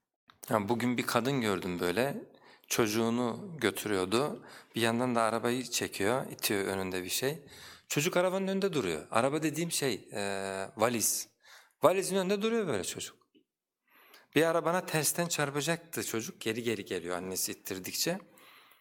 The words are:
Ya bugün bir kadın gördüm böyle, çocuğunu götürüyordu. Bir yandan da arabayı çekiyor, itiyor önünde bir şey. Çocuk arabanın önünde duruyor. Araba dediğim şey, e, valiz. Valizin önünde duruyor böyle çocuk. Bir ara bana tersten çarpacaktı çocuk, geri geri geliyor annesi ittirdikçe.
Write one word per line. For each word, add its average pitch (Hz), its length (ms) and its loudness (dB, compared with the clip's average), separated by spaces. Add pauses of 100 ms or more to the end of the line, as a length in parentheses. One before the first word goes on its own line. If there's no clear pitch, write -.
(500)
Ya 107 200 2
bugün 120 280 2
bir 120 80 0
kadın 123 360 2
gördüm 92 380 0
böyle, 95 420 0 (460)
çocuğunu 117 920 0
götürüyordu. 107 840 0 (300)
Bir 113 60 0
yandan 117 340 2
da 117 60 4
arabayı 117 420 2
çekiyor, 104 680 0
itiyor 98 340 0
önünde 95 380 -2
bir 90 60 -8
şey. 147 340 -2 (460)
Çocuk 165 280 0
arabanın 185 300 2
önünde 196 260 0
duruyor. 87 380 0
Araba 139 320 2
dediğim 160 280 -2
şey, 127 420 -2
e, 104 80 -4 (560)
valiz. 113 520 2 (540)
Valizin 180 320 4
önünde 196 260 0
duruyor 226 260 0
böyle 104 160 0
çocuk. - 340 -8 (1160)
Bir 147 80 8
ara 165 220 2
bana 180 200 2
tersten 156 420 0
çarpacaktı 147 760 -2
çocuk, - 380 -6
geri 113 220 -2
geri 107 220 -2
geliyor 90 320 -4
annesi 92 340 -4
ittirdikçe. 95 680 -4 (600)